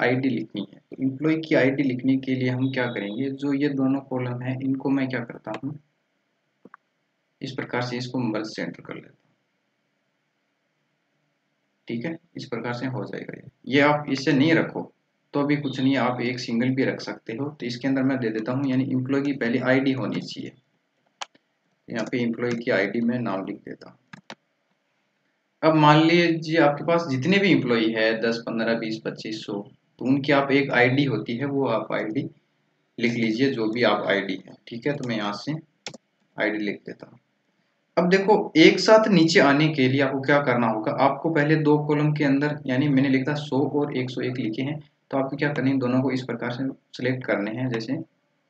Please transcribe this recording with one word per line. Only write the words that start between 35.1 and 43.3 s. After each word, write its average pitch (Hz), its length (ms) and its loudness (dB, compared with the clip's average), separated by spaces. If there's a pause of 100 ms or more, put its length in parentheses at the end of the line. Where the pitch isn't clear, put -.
यहाँ 104 180 -4
से 147 200 -8 (840)
आईडी 107 220 -2
लिख 101 260 -6
देता - 220 -16
हूँ। - 120 -20 (800)
अब 175 120 2
देखो, 196 480 2
एक 190 240 8
साथ 220 280 6
नीचे 165 320 6
आने 139 280 4
के 135 180 2
लिए 135 140 2
आपको 135 200 0
क्या 143 220 4
करना 120 260 2
होगा, - 320 -2
आपको 151 300 2
पहले 151 260 2
दो 151 280 4
कॉलम 151 280 2
के 151 120 -2
अंदर, 143 420 0
यानी 131 220 2
मैंने 135 200 4
लिखा 131 300 0